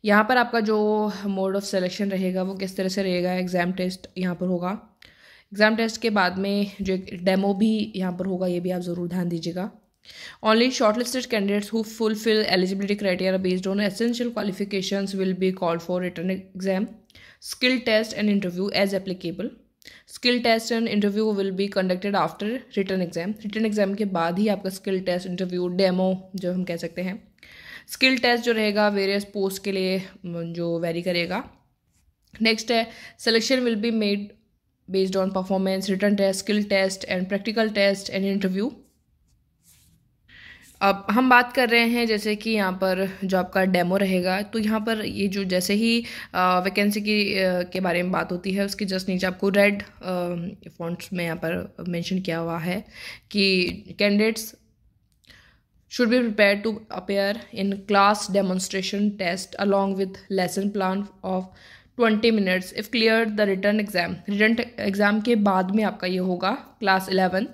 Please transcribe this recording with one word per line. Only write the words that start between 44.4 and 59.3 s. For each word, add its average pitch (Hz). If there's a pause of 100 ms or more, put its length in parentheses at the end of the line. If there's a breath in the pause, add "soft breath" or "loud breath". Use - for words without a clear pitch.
तो 208
यहाँ 214
पर 214
ये 196
जो 196
जैसे 185
ही, 233 (300 loud breath)
अ, 185
वैकेंसी 202
की, 208
अ, 185
के 180
बारे 175
में 185
बात 170
होती 180
है 202
उसके 196
just 185
नीचे 185
आपको 185
रेड, 202
अ, 175 (440)
फॉन्ट्स 170
में 175
यहाँ 165
पर 175 (120)
मेंशन 175
किया 170
हुआ 165
है 180 (460 loud breath)
कि 190 (340)
candidates 208 (1400 soft breath)
should 240
be 240
prepared 208
to 220 (260)
appear 196 (240)
in 196 (160)
class 202
demonstration 196 (120)
test 190